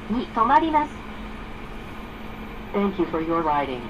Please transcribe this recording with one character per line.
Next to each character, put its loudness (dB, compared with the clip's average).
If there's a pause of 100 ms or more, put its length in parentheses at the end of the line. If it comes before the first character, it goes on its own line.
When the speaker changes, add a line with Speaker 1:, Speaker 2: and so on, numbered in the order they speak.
(100)
Speaker 1:
に 0
停 0
ま 8
り 4
ま 4
す。 -6 (1800)
Speaker 2:
Thank 2
you 2
for 0
your 2
riding. 2